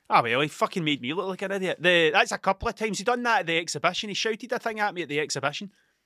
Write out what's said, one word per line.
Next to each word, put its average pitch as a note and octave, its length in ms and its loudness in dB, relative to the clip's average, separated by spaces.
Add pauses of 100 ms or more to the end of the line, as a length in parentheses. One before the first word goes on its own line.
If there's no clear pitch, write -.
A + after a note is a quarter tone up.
Ah, E3 120 6
well, A#2+ 200 2
he D3+ 80 2
fucking G3+ 340 -2
made C#3+ 180 0
me B2 120 -4
look F#3 140 -2
like F#3 140 -6
an G3 120 -6
idiot. F#3 260 -2
The, E3+ 320 6
that's G#3+ 220 4
a F#3+ 40 -4
couple G3 300 -2
of A#3 80 -4
times. A3 220 -4
He F#3+ 80 -6
done A#3+ 180 0
that A3+ 180 2
at E3 60 -4
the E3 100 2
exhibition. F3 520 -2
He G3 40 -6
shouted A3+ 380 -4
a A#3+ 80 -2
thing A3 220 -4
at G3+ 120 0
me F3 80 -6
at C#3+ 80 -8
the D3 120 -2
exhibition. D3 500 -4 (340)